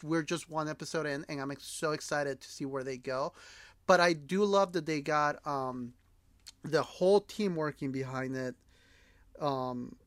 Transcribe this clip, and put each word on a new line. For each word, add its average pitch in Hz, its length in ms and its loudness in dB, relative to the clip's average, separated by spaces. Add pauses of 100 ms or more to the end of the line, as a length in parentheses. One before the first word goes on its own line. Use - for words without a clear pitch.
we're 160 200 0
just 156 260 -6
one 156 200 -4
episode 151 360 -4
in, 147 240 -4
and 147 120 -6
I'm 139 100 -6
ex-, 139 140 -12
so - 280 -2
excited 147 480 -2
to - 80 -18
see - 160 -8
where 135 200 -4
they 135 120 -6
go. 131 360 -4 (540)
But 180 140 8
I 175 120 8
do 165 320 0
love 196 280 4
that 165 140 -2
they 156 140 0
got, 147 460 0
um, 127 460 -4 (720)
the 147 200 2
whole 190 380 4
team 202 360 -2
working 151 340 -2
behind 131 460 -4
it, 127 180 -4 (840)
um, 127 560 -4 (100)